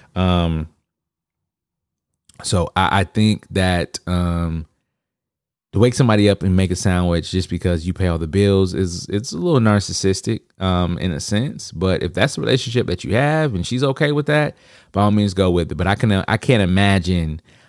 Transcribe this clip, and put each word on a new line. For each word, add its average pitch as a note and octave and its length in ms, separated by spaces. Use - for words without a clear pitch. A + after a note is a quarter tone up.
um, E2+ 540
so F2 340
I, F#2 240
I F#2 40
think G#2+ 460
that, F2+ 560
um, E2+ 600
to G2 60
wake B2 160
somebody G#2+ 340
up G2 140
and F#2 140
make F#2 160
a F2+ 40
sandwich F2+ 540
just F2+ 180
because F2 380
you F2+ 60
pay F#2 160
all E2+ 100
the E2 80
bills G2 480
is, F2 340
it's G2+ 220
a A3 80
little E3+ 220
narcissistic, G#2 800
um, F2+ 380
in F2 140
a D2 80
sense. - 500
But F2+ 320
if F2+ 100
that's A2+ 220
the - 60
relationship A#2+ 480
that - 160
you F#2+ 100
have D3 400
and F2 100
she's B2+ 200
okay C#3+ 260
with D3 160
that, D3+ 300
by G2 120
all G#2 100
means G#2 200
go F#2+ 200
with F2 180
it. - 60
But F2 100
I G2 80
can, G#2+ 180
I G2 260
can't A#2 240
imagine, F2+ 800